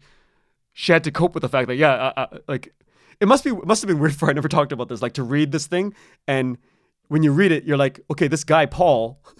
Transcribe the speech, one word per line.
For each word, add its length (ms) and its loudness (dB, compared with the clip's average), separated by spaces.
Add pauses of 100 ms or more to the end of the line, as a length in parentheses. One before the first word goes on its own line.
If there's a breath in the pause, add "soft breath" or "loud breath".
(720)
she 180 0
had 140 4
to 60 -4
cope 220 0
with 80 -6
the 80 -2
fact 200 0
that, 60 -4
yeah, 180 4
uh, 240 -4
uh, 200 -6 (120)
like, 240 -8 (480 soft breath)
it 80 4
must 160 6
be, 60 -2
it 140 -6
must 160 2
have 60 -8
been 120 2
weird 140 2
for 120 -4
her. 60 2
I 20 4
never 160 -2
talked 240 0
about 160 -6
this. 120 -10
Like, 120 -6
to 100 -4
read 300 -2
this 140 -4
thing, 260 -4 (340 soft breath)
and 300 -2 (500)
when 160 0
you 80 4
read 220 4
it, 100 -2
you're 140 -2
like, 240 -2 (100)
"Okay, 160 -2
this 160 -2
guy 220 2
Paul, 560 0 (180 loud breath)